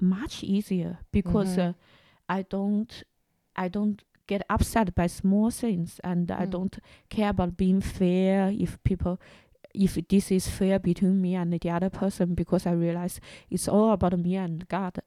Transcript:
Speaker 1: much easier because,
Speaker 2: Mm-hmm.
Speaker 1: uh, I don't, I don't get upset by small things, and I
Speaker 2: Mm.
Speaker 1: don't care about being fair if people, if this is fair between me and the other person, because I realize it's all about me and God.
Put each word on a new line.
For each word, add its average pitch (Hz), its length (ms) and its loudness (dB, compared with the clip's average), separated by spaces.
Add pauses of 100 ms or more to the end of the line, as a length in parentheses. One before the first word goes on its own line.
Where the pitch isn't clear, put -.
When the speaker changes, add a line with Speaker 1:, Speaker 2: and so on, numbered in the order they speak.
Speaker 1:
much 190 420 0
easier 185 560 -2 (140)
because, 185 440 0
Speaker 2:
Mm-hmm. 180 140 2
Speaker 1:
uh, - 20 -2 (560)
I 190 140 -2
don't, 202 600 -4 (540)
I 185 120 -2
don't 208 340 -2 (240)
get 196 240 -2
upset 214 440 0
by 175 120 2
small 202 440 2
things, 185 540 -4
and 175 260 -2
I - 160 -4
Speaker 2:
Mm. 190 40 -4
Speaker 1:
don't 185 280 -4 (300)
care 208 220 0
about 180 260 0
being 190 240 4
fair 190 720 2
if 180 320 -4
people, 185 340 0 (560)
if 196 200 2 (140)
this 196 240 4
is 185 160 2
fair 196 300 2
between 190 440 2
me 180 140 0
and 175 160 0
the 170 180 -2
other 175 200 0
person, 180 440 0
because 170 320 0
I 175 60 2
realize 170 480 -2 (280)
it's - 200 -4
all 220 240 4
about 180 260 2
me 175 180 0
and 170 320 -6
God. 180 380 -4